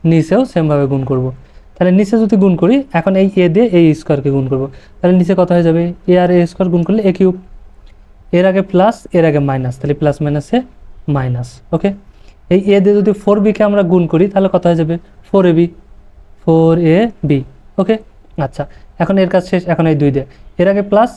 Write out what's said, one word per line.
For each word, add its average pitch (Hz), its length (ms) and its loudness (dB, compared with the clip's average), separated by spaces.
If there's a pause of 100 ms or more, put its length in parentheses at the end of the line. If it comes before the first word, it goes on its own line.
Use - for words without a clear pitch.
(120)
নিচেও 165 280 0 (120)
সেমভাবে 147 400 0
গুণ 135 180 -4
করব। 131 160 -2 (480)
তাহলে 185 240 0
নিচে 208 240 0
যদি 220 220 0
গুণ 190 180 4
করি, 208 140 2 (220)
এখন 190 140 0 (100)
এই 196 60 2 (160)
এ - 100 2
দিয়ে 233 120 2 (120)
এ - 20 4 (200)
স্কয়ার - 240 -2
কে 143 120 0
গুণ 135 160 -2
করব। 135 120 -4 (340)
তাহলে 180 220 0
নিচে 180 200 0
কত 180 140 2
হয়ে 175 140 2
যাবে? 165 140 0 (300)
এ - 100 6
আর 180 140 0
এ - 20 4 (120)
স্কয়ার 185 220 -4
গুণ 175 140 0
করলে 214 140 0 (100)
এ - 60 -2
কিউব। 185 180 2 (1000)
এর 180 140 2
আগে 196 200 0
প্লাস, 190 260 2 (200)
এর 165 140 2
আগে 147 180 0
মাইনাস, 127 320 -4
তাহলে 143 200 -4
প্লাস 147 240 -2
মাইনাসে 147 320 -4 (580)
মাইনাস, 127 340 -4 (260)
ওকে? 196 160 -2 (640)
এই 196 60 4 (140)
এ - 100 4
দিয়ে 208 160 4
যদি 202 120 2 (100)
ফোর 208 220 2
বি 214 120 2
কে 214 120 0
আমরা 202 140 0 (100)
গুণ 175 200 2
করি, 165 200 2
তাহলে 196 220 0
কত 175 140 0
হয়ে 170 120 0
যাবে? 160 140 -2 (340)
ফোর 196 220 2
এ - 80 2
বি, 170 80 2 (760)
ফোর 165 320 2 (200)
এ 180 40 2 (300)
বি, 143 100 2 (420)
ওকে? 202 160 0 (500)
আচ্ছা, 139 180 -10 (380)
এখন 196 200 0
এর 180 120 0
কাজ 185 160 2
শেষ, 180 120 -2 (100)
এখন 165 180 0
এই 156 100 0
দুই 143 140 2
দিয়ে। 135 120 -4 (340)
এর 180 120 2
আগে 202 180 -2
প্লাস 220 260 2